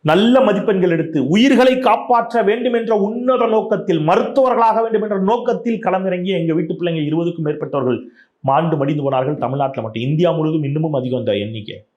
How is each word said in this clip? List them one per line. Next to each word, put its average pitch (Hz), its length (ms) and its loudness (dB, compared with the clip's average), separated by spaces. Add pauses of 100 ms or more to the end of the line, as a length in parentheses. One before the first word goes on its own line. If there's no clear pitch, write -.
நல்ல 214 400 4
மதிப்பெண்கள் 196 500 2
எடுத்து 156 380 -2
உயிர்களை 247 500 4
காப்பாற்ற 233 640 0
வேண்டும் 233 300 0
என்ற 226 240 0
உன்னத 240 500 0
நோக்கத்தில், 208 520 0
மருத்துவர்களாக 226 840 2
வேண்டும் 220 200 0
என்ற 208 180 -2
நோக்கத்தில் 226 640 0
களமிறங்கிய 185 580 -2
எங்க 165 140 0
வீட்டு 165 200 -2
பிள்ளைங்க 165 300 -2
இருபதுக்கும் 165 400 -2
மேற்பட்டவர்கள் 135 600 -2 (340)
மாண்டு 160 360 2
மடிந்து 143 260 -2
போனார்கள் 135 340 0
தமிழ்நாட்டுல 135 460 -4
மட்டும். 110 200 -8
இந்தியா 156 280 2
முழுவதும் 156 340 -2
இன்னமும் 151 280 -2
அதிகம் 127 260 -2
இந்த 120 180 -2
எண்ணிக்கை. 104 480 -8 (120)